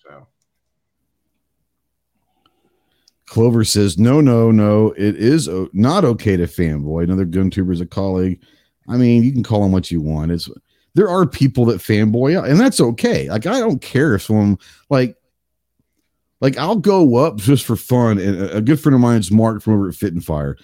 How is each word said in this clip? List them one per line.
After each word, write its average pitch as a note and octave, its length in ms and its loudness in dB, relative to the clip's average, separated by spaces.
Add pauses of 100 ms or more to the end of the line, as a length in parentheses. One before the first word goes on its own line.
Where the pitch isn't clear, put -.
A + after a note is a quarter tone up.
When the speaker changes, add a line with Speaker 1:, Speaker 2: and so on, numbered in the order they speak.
Speaker 1:
So C#2+ 240 -20 (3000)
Speaker 2:
Clover A#2 380 2
says, G2+ 340 0
"No, B2 220 4
no, A#2 300 4
no. G#2+ 460 2
It G2+ 200 -2
is B2+ 320 0
o-, F#2 240 -6
not C#3+ 320 0
okay G#2+ 320 0
to F2 100 0
fanboy. D#2 580 -4
Another F#2 200 -2
gun F2+ 260 -2
tuber F#2 220 -4
is E2+ 80 -4
a F2+ 60 -8
colleague." F#2 540 -4 (480)
I A#2 80 -4
mean, A#2+ 260 4
you C3 100 2
can A#2+ 120 -4
call G#2 200 0
him F#2+ 80 2
what F#2 180 -2
you E2+ 100 -4
want. D#2 320 -4
It's, E2+ 180 -8 (440)
there G3 140 4
are F3+ 180 2
people B2+ 400 0
that A2+ 140 0
fanboy, A#2 680 0
and D3 100 4
that's B3+ 220 2
okay. A#2 500 -2
Like, G#2+ 160 -4
I B3 140 -2
don't G#3+ 200 -2
care C3+ 360 0
if F#2 60 -4
someone, G#2 360 0 (300)
like, C3 280 -2 (1200)
like, C3+ 160 0
I'll D#3+ 200 -4
go F3 400 2
up C3+ 200 0
just A2+ 280 0
for A2+ 120 -2
fun. A#2 420 0
And F#2+ 240 -2
a, F#2 140 -6
a A2 40 -2
good D3 200 0
friend C#3+ 160 2
of A#2+ 40 4
mine A#2+ 200 2
is F2+ 100 -6
Mark A2 320 2
from A2 120 0
over G2 160 0
at D#2+ 40 -12
Fit G2 200 -6
and D#2+ 100 -6
Fire. D2 400 -6